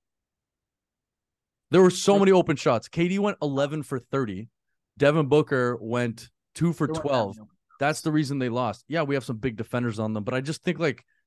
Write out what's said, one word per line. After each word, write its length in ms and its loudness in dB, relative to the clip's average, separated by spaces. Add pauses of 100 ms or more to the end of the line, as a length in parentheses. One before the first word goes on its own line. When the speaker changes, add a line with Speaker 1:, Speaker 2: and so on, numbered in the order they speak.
(1700)
Speaker 1:
There 100 8
were 80 8
so 220 2
Speaker 2:
There 80 6
Speaker 1:
many 120 6
open 220 4
shots. 320 0
K 220 -2
D 100 -2
went 240 -2
eleven 400 -2
for 160 -6
thirty. 520 -6 (480)
Devin 280 4
Booker 540 2
went 480 -4 (260)
two 180 0
for 140 -2
Speaker 2:
There 80 -2
weren't 80 -6
that 60 -2
Speaker 1:
twelve. 280 -2
Speaker 2:
many 40 -20
open 160 -20
shots. 240 -20
Speaker 1:
That's 220 0
the 100 -2
reason 260 0
they 120 -2
lost. 360 -4
Yeah, 160 -2
we 140 -2
have 80 -4
some 140 -6
big 180 -4
defenders 420 -4
on 140 -2
them, 100 -4
but 120 -4
I 60 -2
just 220 -8
think, 160 -4
like, 260 -2 (220)